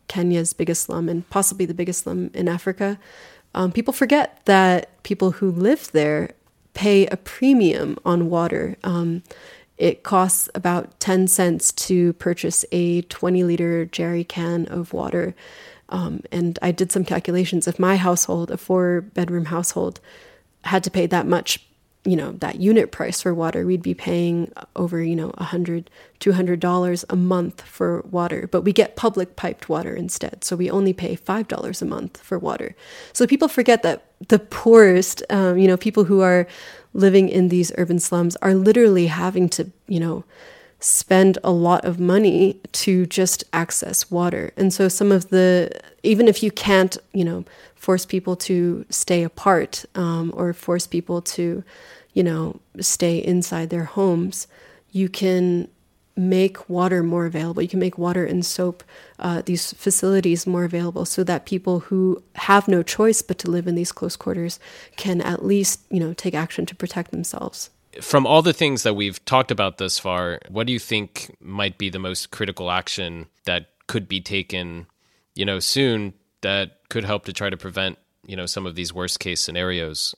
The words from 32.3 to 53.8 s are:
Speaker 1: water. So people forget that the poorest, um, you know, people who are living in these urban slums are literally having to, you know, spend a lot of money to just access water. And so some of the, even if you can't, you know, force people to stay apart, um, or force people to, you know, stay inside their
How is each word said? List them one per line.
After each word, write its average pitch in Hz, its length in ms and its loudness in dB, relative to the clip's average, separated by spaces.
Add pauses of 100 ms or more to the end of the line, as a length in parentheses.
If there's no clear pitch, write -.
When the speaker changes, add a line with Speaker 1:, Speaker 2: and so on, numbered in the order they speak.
Speaker 1:
water. - 360 -8 (380)
So 247 140 4
people 285 200 4
forget 233 360 4
that - 220 -2 (220)
the 214 120 6
poorest, 208 920 6
um, 185 280 2
you 190 100 8
know, 185 100 6
people 208 280 2
who 190 160 4
are 180 260 4 (460)
living 190 360 6
in 180 200 4
these 175 280 2
urban 175 220 2
slums 175 380 0
are 190 180 2
literally 196 520 6
having 180 420 0
to, 170 200 -4 (180)
you 180 120 -2
know, 165 240 -4 (560)
spend 190 640 4
a 185 80 2
lot 175 320 4
of 175 160 -4
money 196 600 4 (120)
to 185 360 0
just 185 440 -2
access - 600 -4
water. 175 440 -2
And 190 160 2
so 190 160 2
some 202 240 2
of 185 180 2
the, 185 420 4 (320)
even 220 240 6
if 202 160 6
you 208 80 0
can't, 190 440 4 (160)
you 190 140 0
know, 175 180 -4 (320)
force 185 300 0
people 185 300 -4
to 175 540 -2
stay - 340 0
apart, - 600 0 (100)
um, 165 400 -2
or 175 180 -4
force 175 340 -4
people 175 340 -4
to, 175 420 -6 (500)
you 190 100 2
know, 160 360 -4 (200)
stay 170 380 -2
inside 165 520 -2
their 170 160 -4